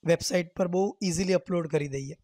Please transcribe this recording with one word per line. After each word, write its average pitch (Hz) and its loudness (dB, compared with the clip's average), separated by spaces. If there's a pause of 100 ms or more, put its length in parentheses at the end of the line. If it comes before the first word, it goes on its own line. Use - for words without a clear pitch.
વેબસાઇટ 170 0
પર 185 0
બહુ 185 0
ઇઝીલી 185 0
અપલોડ 175 0
કરી 147 -2
દઈએ 139 -8